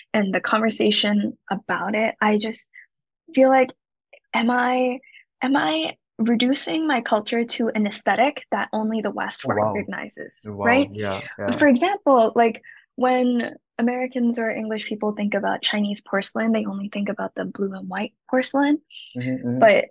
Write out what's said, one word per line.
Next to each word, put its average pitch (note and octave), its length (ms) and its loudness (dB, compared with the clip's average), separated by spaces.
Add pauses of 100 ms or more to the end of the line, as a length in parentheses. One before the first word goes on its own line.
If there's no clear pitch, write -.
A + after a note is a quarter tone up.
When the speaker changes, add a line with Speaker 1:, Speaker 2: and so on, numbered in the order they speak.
(120)
Speaker 1:
and G3 220 0
the F#3 60 -2
conversation G#3+ 960 0 (140)
about F#3 440 -4
it, A3 260 0
I G#3+ 180 4
just A3 300 -8 (640)
feel C4 160 6
like, C4 220 4 (640)
am A#3 160 2
I, B3 480 0 (440)
am C4+ 140 2
I D#4 400 -2 (220)
reducing B3+ 680 2
my C4 120 2
culture A#3 440 0
to A#3 240 -2
an G#3+ 180 0
aesthetic G#3+ 640 0
that G#3 220 -2
only A3 280 -2
the G#3 100 -4
West G3 340 -8
Speaker 2:
Oh, G#3 100 -2
wow. G#3 180 0
Speaker 1:
recognizes, - 760 -8
Speaker 2:
Wow. G3+ 180 -6
Speaker 1:
right? B3+ 280 4
Speaker 2:
Yeah, G3 280 -4 (380)
Speaker 1:
For D4+ 80 4
Speaker 2:
yeah. C#4+ 40 8
Speaker 1:
example, C4+ 640 4
like, A#3 260 2 (360)
when B3+ 600 0 (220)
Americans B3 600 0
or A3+ 120 -2
English G#3+ 360 -6
people G#3+ 260 -2
think G#3 220 -2
about G3 280 -2
Chinese G#3 380 -2
porcelain, A3 520 -2
they A3 120 0
only G3+ 240 -6
think G3+ 200 -4
about F#3+ 260 -6
the F#3+ 100 -6
blue G3 300 -6
and F#3+ 140 -12
white G3 240 -8 (160)
porcelain. C#4 520 0 (360)
Speaker 2:
Mm-hmm, B2+ 320 -4
mm-hmm. B2 120 0
Speaker 1:
But G#3+ 300 6